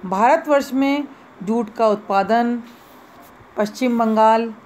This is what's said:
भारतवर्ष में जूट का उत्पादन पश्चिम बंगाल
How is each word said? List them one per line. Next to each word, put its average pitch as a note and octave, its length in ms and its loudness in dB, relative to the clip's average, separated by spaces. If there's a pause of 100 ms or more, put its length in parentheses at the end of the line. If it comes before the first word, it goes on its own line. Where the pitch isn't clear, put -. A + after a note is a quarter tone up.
भारतवर्ष C#4 680 2
में C#4 360 -2 (340)
जूट A3 320 -4
का A3+ 140 2
उत्पादन G#3+ 720 0 (920)
पश्चिम A#3 420 -2
बंगाल A3 560 2 (120)